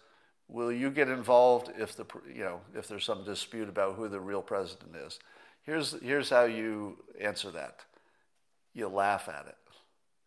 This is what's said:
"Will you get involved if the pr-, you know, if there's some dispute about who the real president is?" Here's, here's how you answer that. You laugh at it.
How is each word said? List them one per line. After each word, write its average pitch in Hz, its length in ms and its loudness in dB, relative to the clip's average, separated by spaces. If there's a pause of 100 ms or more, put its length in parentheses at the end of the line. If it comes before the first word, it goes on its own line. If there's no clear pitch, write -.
(460)
"Will 117 240 -4
you 123 200 0
get 139 180 2
involved 123 680 6
if 107 200 -6
the - 80 -10
pr-, - 240 -16
you - 160 -8
know, 90 160 -4 (140)
if 107 120 -8
there's 101 180 -6
some 98 200 -4
dispute 104 440 -6
about 95 280 0
who 110 120 -6
the 98 120 -6
real 98 220 -4
president 90 520 -6
is?" 78 240 -14 (460)
Here's, 151 360 -4
here's 131 300 0
how 123 140 10
you 110 540 -2 (220)
answer 101 300 -2
that. 80 300 -10 (920)
You 110 140 -4
laugh 98 400 2
at 73 180 -10
it. - 100 -20 (720)